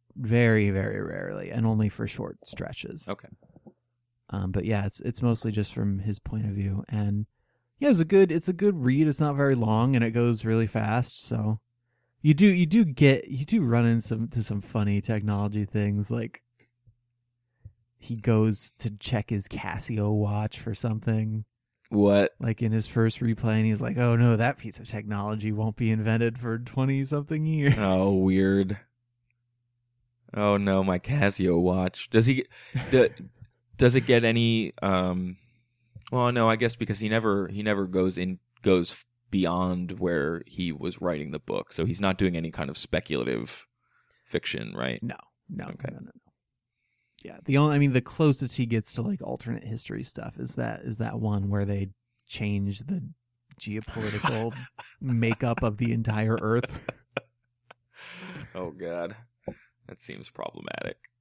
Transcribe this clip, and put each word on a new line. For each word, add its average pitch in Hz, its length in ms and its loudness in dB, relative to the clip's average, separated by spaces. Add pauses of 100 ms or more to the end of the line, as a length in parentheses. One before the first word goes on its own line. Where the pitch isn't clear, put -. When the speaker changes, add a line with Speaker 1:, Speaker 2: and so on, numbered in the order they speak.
(160)
Speaker 1:
very, 113 540 4
very 101 300 -2
rarely, 92 500 -8
and 113 140 -2
only 110 240 2
for 110 200 -6
short - 360 -10
stretches. - 640 -10
Speaker 2:
Okay. - 200 -10 (1000)
Speaker 1:
Um, 95 220 -4
but 92 120 -2
yeah, 101 220 -2
it's, - 140 -6
it's - 220 -6
mostly 117 300 0
just 104 200 -2
from 101 280 -2
his 101 180 -4
point 110 280 -6
of 101 60 -4
view, 98 360 -2
and 104 380 -2 (520)
yeah, 285 120 4
it's 180 100 6
a 165 40 4
good, 190 280 6
it's 160 160 0
a 185 40 2
good 180 300 0
read. 135 240 4
It's 147 140 2
not 147 160 2
very 139 180 4
long, 117 400 4
and 117 100 4
it 113 60 0
goes 117 340 2
really 113 220 2
fast, 110 580 -2
so 110 360 -2 (640)
you 151 120 6
do, 180 120 6
you 180 200 6
do 208 180 4
get, 139 440 4
you 139 180 -6
do 220 160 2
run 117 240 4
in 117 160 4
some, 113 260 -4
to 117 140 -4
some 101 180 -4
funny 101 400 0
technology 104 640 -2
things, 104 460 -2
like 117 320 -6 (1600)
he - 180 -8
goes 110 600 2
to 113 120 -4
check 104 400 -6
his 101 180 -4
Casio 107 640 -4
watch 104 460 -2
for 110 140 -6
something. 110 680 -2 (440)
Speaker 2:
What? 101 500 4
Speaker 1:
Like, 117 240 -2
in 110 100 0
his 110 140 0
first 113 340 0
replay, 113 360 0
and 110 100 4
he's 107 160 0
like, 120 160 -4
"Oh 120 180 4
no, 117 200 6
that 117 220 0
piece 107 200 -12
of 113 80 -18
technology 107 640 -6
won't 107 260 -2
be 113 140 0
invented 113 480 0
for 117 200 -6
twenty-something 135 840 -2
years." 151 340 4
Speaker 2:
Oh, 95 440 4
weird. 95 560 4 (1500)
Oh 104 240 2
no, 98 280 2
my 92 160 2
Casio 98 600 2
watch. 92 500 0
Does 113 160 6
he, 131 180 2 (480)
do, 127 160 8 (340)
Speaker 1:
<laughs> - 340 -20
Speaker 2:
does 123 200 6
it 123 100 2
get 120 180 6
any, 113 480 2 (100)
um, 92 540 0 (760)
well, 123 200 0
no, 117 160 4
I 110 80 4
guess 117 200 0
because 104 240 -4
he 110 80 -2
never, 107 400 2
he 101 140 -8
never 101 240 0
goes 92 300 0
in, 92 220 -4 (240)
goes 90 300 4
f-, - 120 -14 (280)
beyond 90 680 0
where 82 480 0
he 87 240 -6
was 80 320 -6
writing 76 300 -2
the 76 80 -8
book, - 320 -6
so 80 120 -2
he's 90 160 -2
not 95 180 0
doing 90 180 2
any 80 160 -6
kind 69 180 -8
of - 80 -8
speculative 62 880 -4 (580)
fiction, - 520 -6
right? 62 260 -6
Speaker 1:
No, - 140 -10 (320)
no, - 220 -10
Speaker 2:
Okay. - 200 -12
Speaker 1:
no, - 80 -14
no, - 60 -18
no. - 80 -20 (1120)
Yeah, - 220 -18
the 139 140 2
only, 151 180 4
I - 20 4
mean, 143 140 4
the 127 80 4
closest 139 560 0
he 127 80 0
gets 113 300 -2
to, 120 80 -6
like, 113 180 -4
alternate - 420 -8
history - 420 -8
stuff - 340 -10
is 127 160 -8
that, 117 260 -4
is 117 180 -8
that 113 220 -4
one 101 300 -2
where 101 160 0
they 98 240 -4 (360)
change 101 580 -4
the 170 220 -6 (540)
geopolitical 110 920 -4 (240)
Speaker 2:
<laughs> - 240 -20
Speaker 1:
makeup 117 600 0
of 110 140 0
the 117 160 -2
entire 110 480 0
Earth. 117 480 -2 (1700)
Speaker 2:
Oh 92 160 -8
God, 87 440 -8 (720)
that - 140 -18
seems - 300 -16
problematic. 50 640 -10 (240)